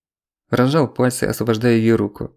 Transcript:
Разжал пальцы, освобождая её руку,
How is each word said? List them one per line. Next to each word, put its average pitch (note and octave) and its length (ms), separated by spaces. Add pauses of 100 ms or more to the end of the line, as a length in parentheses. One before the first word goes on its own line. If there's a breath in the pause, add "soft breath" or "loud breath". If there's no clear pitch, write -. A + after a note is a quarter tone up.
(500)
Разжал C3 420
пальцы, B2 320
освобождая A#2 520
её A2+ 200
руку, - 400